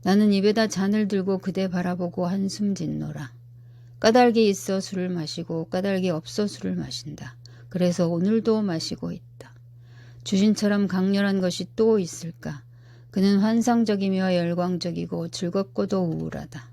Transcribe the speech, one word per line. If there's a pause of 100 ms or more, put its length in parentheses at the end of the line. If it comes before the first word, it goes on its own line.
나는
입에다
잔을
들고
그대
바라보고
한숨
짓노라. (680)
까닭이
있어
술을
마시고
까닭이
없어
술을
마신다. (320)
그래서
오늘도
마시고
있다. (680)
주신처럼
강렬한
것이
또
있을까? (480)
그는
환상적이며
열광적이고
즐겁고도
우울하다.